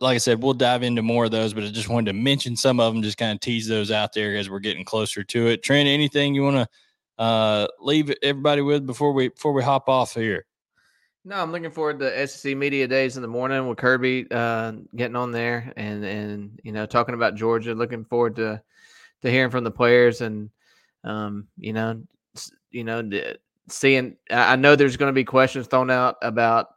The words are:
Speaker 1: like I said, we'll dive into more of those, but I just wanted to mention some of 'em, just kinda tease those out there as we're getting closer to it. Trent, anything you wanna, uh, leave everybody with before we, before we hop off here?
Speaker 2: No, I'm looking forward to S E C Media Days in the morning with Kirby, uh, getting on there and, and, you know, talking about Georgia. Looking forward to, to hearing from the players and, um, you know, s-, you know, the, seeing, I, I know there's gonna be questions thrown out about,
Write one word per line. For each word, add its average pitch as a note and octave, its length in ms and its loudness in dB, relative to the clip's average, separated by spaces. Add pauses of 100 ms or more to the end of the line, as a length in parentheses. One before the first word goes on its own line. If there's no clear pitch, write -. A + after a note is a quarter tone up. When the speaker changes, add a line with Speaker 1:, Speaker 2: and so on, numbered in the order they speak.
Speaker 1:
like B2+ 140 2
I A#2+ 40 0
said, A#2 240 2
we'll C3+ 120 2
dive B2 300 2
into A#2+ 180 0
more A#2 220 2
of A2 80 0
those, A2 220 0
but G#2+ 100 -4
I G#2 60 -6
just G#2+ 180 -6
wanted A2+ 240 0
to G2 60 -6
mention C3 360 0
some B2 240 2
of A2+ 160 2
'em, A2+ 80 -2
just G#2+ 160 -4
kinda A2 200 -4
tease A#2 280 -4
those G#2+ 240 -2
out G#2+ 220 -2
there G#2 240 -2
as G2+ 120 -6
we're G2 120 -8
getting F#2 240 -6
closer G#2 400 -4
to A#2 240 0
it. A2+ 160 0
Trent, C#3+ 240 4
anything C#3+ 460 2
you C#3 100 2
wanna, C3+ 240 2 (480)
uh, A2 520 2 (100)
leave D3+ 340 0 (100)
everybody C#3+ 380 2
with C#3+ 260 0
before C#3+ 260 0
we, C3 160 2
before - 240 -2
we C3+ 100 0
hop C3+ 260 0
off C3 260 0
here? A2 320 -4 (760)
Speaker 2:
No, G3 120 -12
I'm E3 160 -4
looking E3 180 -8
forward D3+ 300 -4
to B2 180 -2
S C#3 160 -4
E - 40 -18
C C#3 160 -4
Media C#3 340 0
Days C3 280 0
in C3 60 -10
the A#2 60 -8
morning B2+ 400 -2
with A#2 100 -6
Kirby, B2+ 520 2
uh, A#2 420 -2 (240)
getting A#2+ 180 -4
on B2 160 -4
there A#2 460 -4
and, G#2+ 280 -8
and, G#2 600 -10
you A2 80 -12
know, G#2+ 140 -6
talking A#2+ 280 0
about A2+ 220 0
Georgia. A2+ 380 0
Looking A2+ 300 -6
forward A#2+ 320 0
to, A2 240 -4 (640)
to B2+ 80 0
hearing B2+ 200 2
from B2+ 120 -2
the A#2 80 -4
players A#2+ 520 6
and, G#2+ 280 -6 (540)
um, G#2+ 420 -8 (100)
you G#2+ 160 -10
know, A2 300 -4 (320)
s-, - 160 -16 (220)
you A#2+ 100 -8
know, A2+ 180 -4
the, G2 380 -6 (300)
seeing, C3+ 480 2 (140)
I, A#2+ 240 4
I - 20 6
know C#3 180 8
there's C#3 220 4
gonna C#3 160 0
be C3 120 2
questions C3 440 2
thrown B2+ 220 2
out B2+ 300 2
about, A2+ 560 2